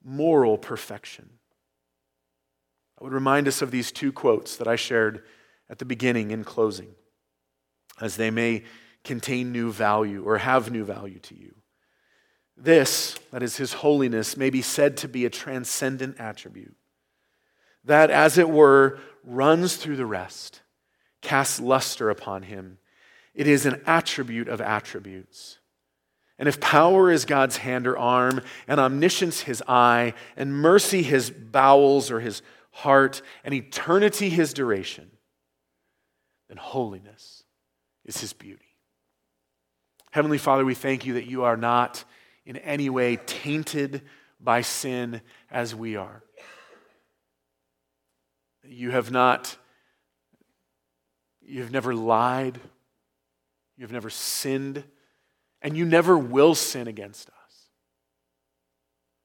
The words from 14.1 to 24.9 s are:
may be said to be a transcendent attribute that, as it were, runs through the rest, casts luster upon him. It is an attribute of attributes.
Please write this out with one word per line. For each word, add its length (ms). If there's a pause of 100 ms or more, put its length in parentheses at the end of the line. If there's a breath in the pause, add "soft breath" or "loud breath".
may 140
be 100
said 380
to 100
be 160
a 60
transcendent 880
attribute 560 (1080)
that, 260
as 260
it 140
were, 480 (260 loud breath)
runs 520
through 200
the 80
rest, 560 (600)
casts 360
luster 520
upon 320
him. 340 (580 soft breath)
It 120
is 200
an 200
attribute 640
of 120
attributes. 960 (840)